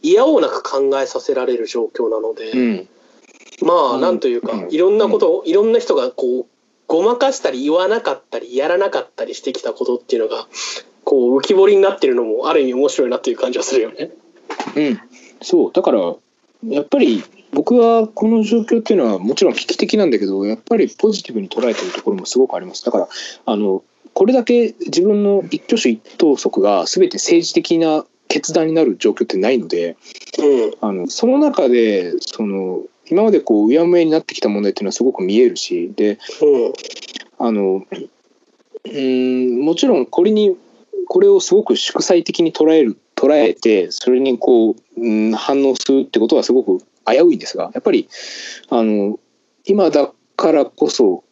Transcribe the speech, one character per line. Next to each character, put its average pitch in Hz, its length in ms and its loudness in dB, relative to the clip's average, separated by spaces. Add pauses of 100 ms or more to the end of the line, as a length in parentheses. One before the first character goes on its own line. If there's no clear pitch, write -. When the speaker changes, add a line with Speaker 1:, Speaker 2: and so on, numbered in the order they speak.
Speaker 1:
い 160 100 2
や 233 140 4
お 311 100 4
う 190 40 4
な 143 80 0
く - 140 -8
考 139 280 -2 (100)
え 135 60 -2
さ 131 140 -8
せ 139 140 -2
ら 127 120 -2
れ 123 100 0
る 113 100 -6
状 117 200 -4
況 113 240 -4
な 110 100 -4
の 113 140 -6
で、 110 180 -10
Speaker 2:
う 127 40 -2
ん。 110 320 -2 (760)
Speaker 1:
ま 175 120 2
あ、 143 200 2
Speaker 2:
う 123 40 -4
ん。 - 20 -2
Speaker 1:
な 175 120 0
ん - 80 -4
と 139 80 -2
い 120 80 -2
う 120 60 -6
か、 117 100 -6
Speaker 2:
う 95 140 -8
ん。 - 40 -10
Speaker 1:
い 151 80 -4
ろ 185 120 4
ん 208 80 2
な 214 100 -2
こ 214 100 0
と 180 200 2
を、 - 20 -4
Speaker 2:
う - 40 -16
ん。 - 40 -6
Speaker 1:
い 160 40 -2
ろ 202 120 2
ん 226 80 2
な 233 80 2
人 202 160 -2
が 127 140 -2
こ 127 300 -4
う、 120 60 -10 (400)
ご 165 160 0
ま 240 140 2
か 269 160 0
し - 80 -8
た 151 100 -2
り 127 120 -8
言 147 100 0
わ 185 160 0
な 202 120 0
か 147 120 -4
っ 127 180 -10
た 113 80 -8
り 120 180 -10
や 143 120 -2
ら 175 100 0
な 196 120 0
か 135 100 -4
っ - 100 -14
た - 140 -10
り 113 100 -12
し - 60 -14
て 135 120 -6
き - 100 -10
た 117 100 -6
こ - 120 -6
と 123 120 -2
っ - 40 -8
て - 160 -4
い 113 40 -2
う - 20 0
の 107 60 -2
が、 113 180 -8 (580)
こ 127 300 2
う、 135 40 2
浮 - 20 2
き 196 140 -2
彫 190 120 6
り 202 100 4
に 190 60 4
な 196 100 2
っ 196 60 -10
て - 80 0
る 131 80 0
の 123 100 0
も 113 240 -4
あ 160 40 -2
る 160 80 4
意 131 60 0
味 127 80 -4
面 135 140 0
白 131 180 -2
い 120 40 -4
な 123 80 -4
と - 120 -4
い 113 40 -2
う - 20 -8
感 127 160 -4
じ 120 60 -4
は - 60 -4
す - 100 -6
る 120 80 2
よ 113 80 -4
ね。 - 200 -12 (680)
Speaker 2:
う 147 40 0
ん。 135 200 -2 (420)
そ 151 260 2
う。 - 40 -10
だ - 100 0
か 151 100 2
ら、 87 220 0 (540)
や 285 140 -2
っ - 20 -6
ぱ 285 140 0
り 277 240 2 (300)
僕 - 240 0
は 226 320 4
こ 220 200 -2
の 226 140 2
状 214 180 0
況 226 200 0
っ - 20 -14
て 226 120 0
い 185 40 4
う - 20 2
の 113 120 2
は 92 60 -2
も 101 160 -2
ち - 100 2
ろ 151 60 4
ん 113 40 -4
危 - 120 -8
機 - 100 -4
的 - 200 0
な 202 100 2
ん 147 40 0
だ 110 80 0
け 101 80 -2
ど、 98 200 -2
や 104 80 -2
っ - 40 -10
ぱ - 180 -2
り 180 120 2
ポ - 220 0
ジ 202 140 -6
テ - 80 -16
ィ - 20 -14
ブ 110 60 -4
に 95 80 -10
捉 120 200 -2
え 110 60 -2
て - 100 -8
る 90 80 -8
と - 100 -12
こ - 80 -4
ろ 101 60 -4
も 92 100 -12
す - 120 -2
ご 131 100 4
く - 60 -6
あ 90 60 -6
り 92 60 -14
ま 90 80 -16
す。 - 100 -14
だ - 80 -2
か 104 60 0
ら、 90 100 -2 (380)
あ 110 100 -2
の、 98 260 -2 (300)
こ 196 140 2
れ 247 60 2
だ 247 120 2
け 240 360 2
自 - 220 -2
分 208 220 2
の 202 260 2
一 - 140 -6
挙 120 160 0
手 123 100 2
一 110 100 -4 (160)
投 147 200 4
足 - 240 -4
が 98 260 2
全 185 220 2
て - 80 -8
政 170 300 2
治 - 80 -8
的 165 240 0
な 156 260 0 (240)
決 151 240 -4
断 160 140 0
に 160 60 -2
な 160 120 2
る 110 140 0
状 - 120 0
況 - 140 -2
っ - 20 -4
て - 100 -6
な 98 140 0
い 131 80 2
の 85 100 -6
で、 85 280 -4 (420)
Speaker 1:
う 139 300 2
ん。 - 120 -6
Speaker 2:
あ 107 120 -2
の、 90 180 -6
そ - 160 -2
の 262 120 2
中 285 300 2
で、 104 520 2
そ - 260 -8
の、 95 360 -6 (280)
今 180 120 4
ま 220 80 4
で 190 100 4
こ 104 240 2
う、 107 40 4
う 123 40 4
や 165 120 4
む 175 140 4
や 170 60 4
に 160 60 2
な 156 100 2
っ - 20 -20
て - 120 -14
き - 60 -10
た - 80 0
問 101 140 -2
題 98 100 0
っ - 20 -4
て - 60 -8
い - 20 -4
う - 20 -4
の 98 40 -4
は 95 40 -6
す - 100 -8
ご 127 100 2
く - 100 -6
見 98 160 0
え 123 100 6
る 117 80 -2
し、 87 380 -6
で、 104 240 -2 (240)
Speaker 1:
う 139 260 2
ん。 - 40 -6 (680)
Speaker 2:
あ 117 140 -2
の、 95 320 -2 (1000)
う 147 140 -10
ん、 127 600 0
も 156 140 0
ち 277 120 0
ろ 233 100 4
ん 127 100 0
こ - 180 2
れ 214 60 4
に、 208 260 2 (500)
こ - 140 2
れ 202 80 6
を 196 120 6
す - 140 0
ご 208 100 4
く 117 120 0
祝 - 260 -4
祭 175 220 2
的 - 180 -4
に 160 100 0
捉 156 200 0
え 160 100 6
る、 113 140 0 (180)
捉 139 200 2
え 123 200 2
て、 98 360 2
そ - 200 -4
れ 127 100 2
に 131 180 0
こ 113 320 4
う、 - 60 -4 (200)
う 117 120 -4 (220)
ん、 - 20 0
反 139 360 0
応 131 80 2
す - 160 -2
る 135 80 4
っ - 60 -4
て - 120 -2
こ 113 100 2
と 156 80 4
は 123 60 2
す - 100 -2
ご 123 120 4
く 92 140 0 (280)
危 117 120 2
う 175 140 6
い 233 40 0
ん - 20 -8
で - 80 -12
す - 100 -12
が、 87 180 -6
や - 60 -8
っ - 20 -20
ぱ 202 100 2
り、 - 160 0 (600)
あ 120 120 2
の、 107 360 0 (480)
今 196 240 2
だ 147 200 0 (260)
か 160 160 0
ら 147 120 2
こ - 240 -2
そ 95 440 0